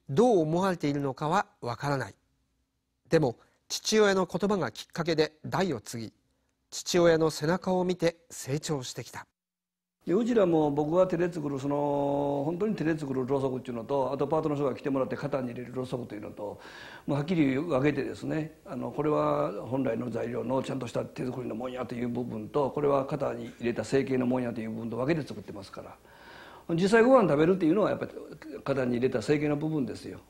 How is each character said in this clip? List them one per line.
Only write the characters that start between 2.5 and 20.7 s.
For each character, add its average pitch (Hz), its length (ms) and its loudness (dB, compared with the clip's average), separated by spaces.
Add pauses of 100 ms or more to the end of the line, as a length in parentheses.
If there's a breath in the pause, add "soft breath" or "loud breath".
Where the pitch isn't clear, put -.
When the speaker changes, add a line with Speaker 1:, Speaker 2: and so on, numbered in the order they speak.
Speaker 1:
で 165 100 6
も、 127 180 2 (320 soft breath)
父 - 320 0
親 202 140 6
の 185 120 4
言 190 220 -2
葉 202 100 2
が 127 120 -2
き - 140 -14
っ - 40 -20
か - 160 -4
け 165 100 2
で 151 180 4 (140)
代 151 260 0
を 117 80 -6
継 - 180 -10
ぎ、 110 140 -10 (580)
父 - 280 -2
親 170 180 8
の 156 140 2
背 151 160 -4
中 185 280 0
を 180 100 0
見 180 120 0
て 165 200 0 (140)
成 143 300 -6
長 143 220 -4
し - 120 -12
て 123 100 -10
き - 60 -20
た。 - 160 -14 (800)
Speaker 2:
で、 170 80 2
う 226 100 2
ち 233 100 0
ら 208 120 6
も 156 240 4
僕 151 260 0
が 185 100 6
手 180 100 0
で 170 160 0
作 151 160 -4
る、 139 120 -4
そ 139 80 -4
の、 143 800 0
本 170 120 -2
当 208 80 0
に 214 80 0
手 160 80 -2
で 160 160 0
作 135 160 -4
る 131 100 0
ろ 135 140 2
う - 20 -2
そ 135 100 0
く 127 80 -4
っ - 20 -8
て 127 100 -10
い 117 40 -6
う - 20 -6
の 113 80 -6
と、 135 280 0
あ 139 40 -2
と 143 100 0
パ 160 120 0
ー 156 40 0
ト 156 60 0
の 147 80 0
人 143 80 0
が 123 100 0
来 - 80 -10
て 143 80 -2
も 135 80 0
ら 131 60 2
っ 110 40 -2
て 117 80 -6
肩 139 260 -4
に 123 60 -4
入 120 120 -8
れ 123 60 -10
る 123 80 -12
ろ 127 80 -4
う 123 40 -8
そ 127 120 -4
く 117 80 -8
と 104 100 -12
い - 20 -12
う 104 40 -12
の 104 80 -12
と、 101 280 -10 (480 loud breath)
も 151 80 0
う 139 40 0
は - 20 0
っ 143 60 -2
き 180 100 0
り 135 200 4
分 147 260 0
け 147 100 4
て 131 100 -2
で 107 120 -6
す 117 100 -12
ね、 156 400 -4
あ 165 100 -12
の、 123 160 -6
こ 147 120 -4
れ 151 80 2
は 151 420 0 (140)
本 131 180 -2
来 113 140 0
の 123 120 -4
材 113 200 -4
料 117 120 -4
の 127 200 -2
ち - 100 -8